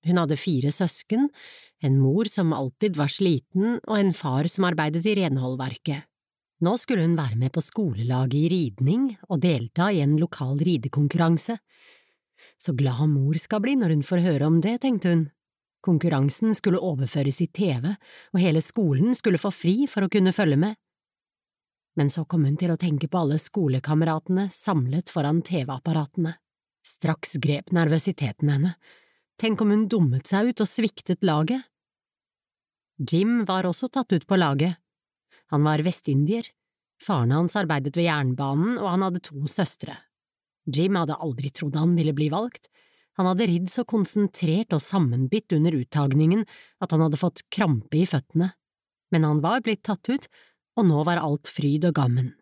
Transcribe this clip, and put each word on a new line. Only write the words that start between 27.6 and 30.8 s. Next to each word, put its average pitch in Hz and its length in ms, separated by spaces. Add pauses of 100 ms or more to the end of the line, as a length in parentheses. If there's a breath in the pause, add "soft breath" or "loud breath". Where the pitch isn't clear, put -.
nervøsiteten 156 760
henne. 147 280 (680 soft breath)
Tenk 220 180
om 208 140
hun 214 160
dummet 147 400
seg 208 220
ut 220 100
og 196 80
sviktet - 560